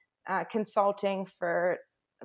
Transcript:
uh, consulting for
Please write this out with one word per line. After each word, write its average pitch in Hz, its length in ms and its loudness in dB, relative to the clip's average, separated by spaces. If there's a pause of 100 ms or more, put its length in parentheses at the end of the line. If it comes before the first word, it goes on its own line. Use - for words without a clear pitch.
(280)
uh, 180 160 0
consulting 202 840 0
for 175 540 0 (460)